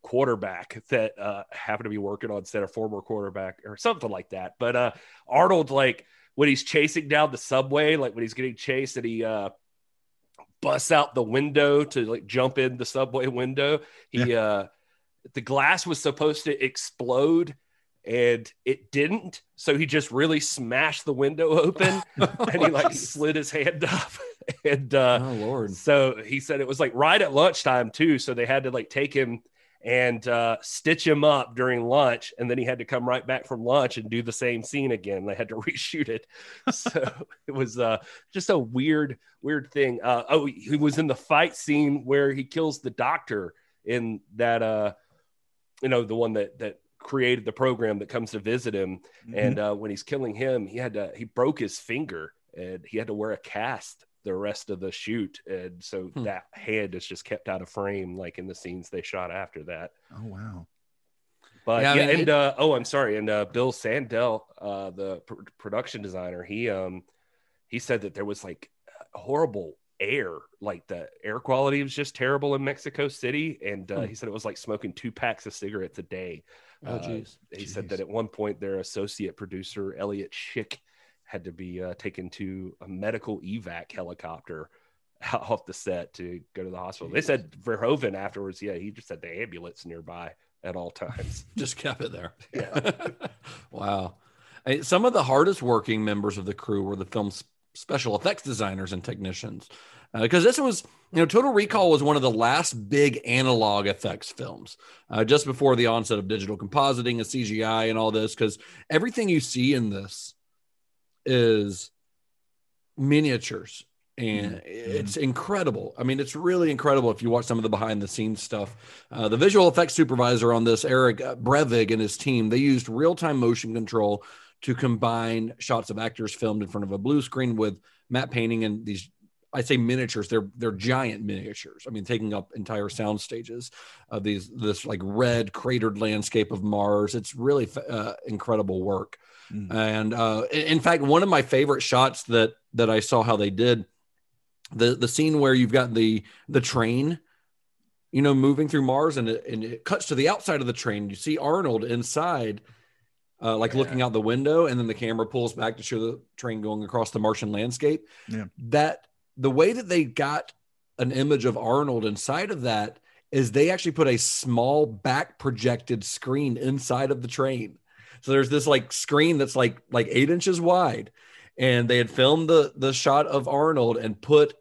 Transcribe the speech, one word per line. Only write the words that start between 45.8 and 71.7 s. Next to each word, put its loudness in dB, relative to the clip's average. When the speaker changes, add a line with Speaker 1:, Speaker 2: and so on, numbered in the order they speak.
Speaker 1:
you 0
know, 4
the -4
one 0
that, -2
that -10
created 0
the -4
program 0
that -8
comes -6
to -6
visit -2
him. -4
Speaker 2:
Mm-hmm. -12
Speaker 1:
And, 2
uh, 0
when -6
he's -8
killing -6
him, -2
he -12
had -6
to, -6
he -12
broke 0
his -6
finger -8
and -12
he -6
had -6
to -6
wear -4
a -6
cast -8
the -4
rest -6
of -6
the -8
shoot. -8
And -10
so -10
Speaker 3:
Hmm. -8
Speaker 1:
that -6
hand -4
is -12
just -14
kept -8
out -6
of -16
frame, -6
like, -12
in -12
the -12
scenes -12
they -8
shot -8
after -12
that. -14
Speaker 2:
Oh, -14
wow. -14
Speaker 1:
But 2
Speaker 3:
Yeah, 6
I 6
Speaker 1:
yeah, 8
Speaker 3:
mean, 2
Speaker 1:
and, 4
Speaker 3:
it 4
Speaker 1:
uh, 4
oh, 4
I'm -2
sorry. 0
And, -2
uh, 0
Bill -2
Sandell, -4
uh, -8
the -8
pr-, -18
production -8
designer, -10
he, -6
um, -6
he -8
said -4
that -10
there -8
was, -10
like, -18
horrible -4
air, -2
like, -8
the -12
air -6
quality 0